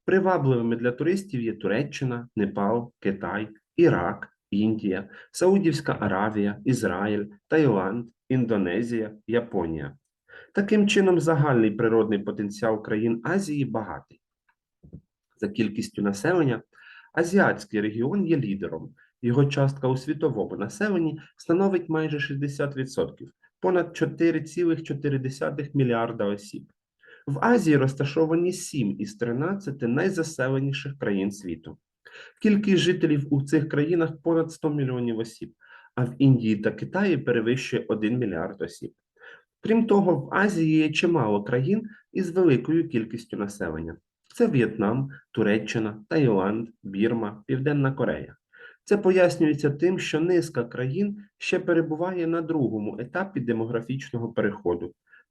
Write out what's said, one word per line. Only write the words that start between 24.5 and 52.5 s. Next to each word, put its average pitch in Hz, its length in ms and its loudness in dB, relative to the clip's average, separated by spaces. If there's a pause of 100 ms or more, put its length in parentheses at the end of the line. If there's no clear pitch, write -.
чотири 139 360 -2
десятих 143 560 -6
мільярда 117 500 0
осіб. - 380 -6 (640)
В 143 140 -4
Азії 196 360 4
розташовані 160 760 2
сім 117 460 -4
із 104 160 -8
тринадцяти 135 720 -4
найзаселеніших 139 1080 -2
країн 101 340 0
світу. 82 460 -12 (640)
Кількість 202 360 4
жителів 151 560 2
у 139 80 2
цих 151 280 0
країнах 160 520 0
понад 165 300 0
сто 156 220 -4
мільйонів 123 460 -2
осіб, - 340 -10 (420)
а 123 80 0
в - 140 -4
Індії 113 380 6
та 107 160 0
Китаї 180 460 -2
перевищує 120 720 -2
один 110 300 0
мільярд 98 440 -4
осіб. - 300 -10 (720)
Крім 220 240 2
того, 185 300 4
в 139 180 -6
Азії 165 440 2
є 156 140 4
чимало 123 520 2
країн 147 400 0 (300)
із 180 160 -2
великою 165 600 2
кількістю - 480 -6
населення. 82 600 -6 (380)
Це 240 120 4
В'єтнам, 123 640 0 (220)
Туреччина, 107 800 -2
Таїланд, 113 600 2 (140)
Бірма, 104 640 -2
Південна 135 440 0
Корея. 87 440 -4 (480)
Це 208 140 2
пояснюється 175 720 4
тим, 170 300 0
що - 200 -2
низка 165 440 0
країн 156 540 -4 (200)
ще - 220 -2
перебуває 170 680 0
на 170 140 0
другому 110 580 -2